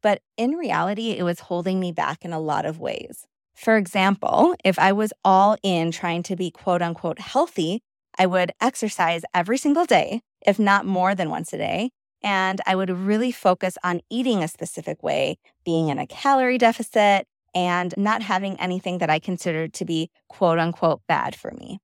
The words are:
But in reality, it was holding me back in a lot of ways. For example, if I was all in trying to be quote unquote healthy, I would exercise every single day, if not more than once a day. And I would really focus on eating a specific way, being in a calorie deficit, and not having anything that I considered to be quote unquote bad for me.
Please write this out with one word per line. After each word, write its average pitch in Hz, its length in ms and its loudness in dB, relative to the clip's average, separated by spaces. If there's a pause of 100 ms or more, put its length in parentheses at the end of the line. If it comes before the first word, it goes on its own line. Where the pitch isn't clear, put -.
But 208 200 2 (140)
in 240 160 0
reality, 214 600 -2
it 180 120 -4
was 175 180 -2
holding 185 380 -2
me 180 120 -4
back 160 340 -4
in 170 80 -8
a 160 60 -4
lot 151 260 -2
of 160 140 -6
ways. - 460 -10 (300)
For 220 220 2
example, 196 840 2
if 190 160 2
I 185 140 6
was 214 200 -2 (100)
all 196 380 6
in 170 300 0
trying 170 320 -4
to 190 120 -4
be 175 160 -4
quote 180 300 0
unquote 170 380 -4
healthy, 214 600 -2 (360)
I 190 80 -2
would 180 340 0
exercise 185 600 -2 (120)
every 180 260 0
single 311 260 2
day, 220 360 2 (240)
if 196 120 4
not 202 280 2
more 190 280 0
than 180 160 -2
once 160 240 -8
a - 40 -8
day. 196 340 -4 (320)
And 190 420 0
I 190 100 2
would 190 140 -2
really 202 420 0
focus 185 520 0
on 175 260 -2
eating 226 340 0
a 156 40 -2
specific - 560 -10
way, 147 340 0 (280)
being 165 240 2
in 139 100 -2
a 143 80 -6
calorie 262 500 2
deficit, 214 680 2 (260)
and 180 420 0
not 214 280 0
having 196 360 -4
anything 180 400 -4
that 170 100 -2
I 156 100 2
considered 160 540 -4
to - 120 -6
be 165 240 -4 (200)
quote 165 280 2
unquote 165 500 0
bad - 280 -2
for - 160 -12
me. - 320 -14